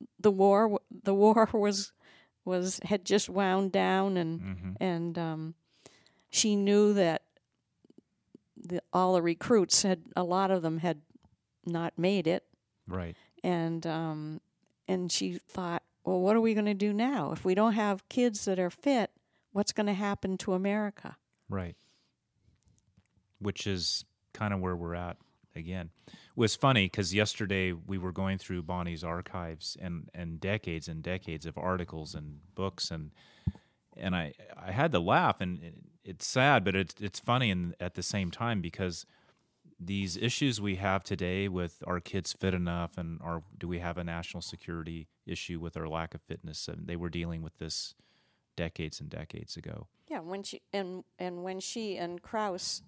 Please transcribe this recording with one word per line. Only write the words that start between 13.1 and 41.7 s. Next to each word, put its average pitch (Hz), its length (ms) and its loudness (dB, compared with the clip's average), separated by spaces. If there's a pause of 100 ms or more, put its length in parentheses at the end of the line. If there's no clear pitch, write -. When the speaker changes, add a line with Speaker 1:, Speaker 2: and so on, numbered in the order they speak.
Speaker 1:
And, 165 440 0
um, 156 540 -4 (460)
and 180 240 -2
she 180 280 -2
thought, 175 420 -6 (240)
"Well, 180 160 2
what 202 140 6
are 233 60 6
we 226 120 4
gonna 208 220 2
do 208 180 2
now? 226 380 0
If - 120 -8
we 185 120 4
don't 214 180 6
have 202 360 0
kids 240 360 2
that 185 140 0
are 180 100 2
fit, 254 400 2 (440)
what's 202 200 0
gonna 208 220 0
happen 202 440 -2
to 196 140 0
America?" 202 640 -2 (320)
Speaker 2:
Right. 92 260 -6 (1600)
Which 101 260 -4
is 92 400 -2 (280)
kinda 101 240 -2
where 90 180 -2
we're 85 200 -6
at 87 220 -8 (380)
again. 85 340 -8 (180)
It - 60 -20 (240)
was 113 180 4
funny 120 320 6
'cause 92 260 -2
yesterday 98 600 2
we 87 240 -8
were 90 160 -4
going 95 240 -2
through 90 260 -6
Bonnie's 85 400 -6
archives 85 800 -8
and, 85 320 -8
and 82 260 -10
decades 90 480 -4
and 80 160 -8
decades 82 420 -8
of 80 120 -10
articles 82 580 -4
and 76 240 -12 (160)
books, - 360 -6
and, 78 200 -10 (840)
and 92 180 -2
I, 80 180 -4 (220)
I 92 160 -10
had 139 220 0
to 92 60 6
laugh, 117 420 4
and 90 200 -4
it, 82 140 -14 (280)
it's 92 220 -10
sad, 131 380 6
but 95 120 2
it's, 95 260 0
it's 101 180 -6
funny 120 300 2
in, 90 300 -2
at 90 160 -6
the 92 80 -6
same 95 280 -2
time, 117 300 -2
because 87 440 -4 (720)
these 170 380 -4
issues 120 460 0
we 101 160 0
have 95 260 0
today 92 460 -2
with, 90 360 -6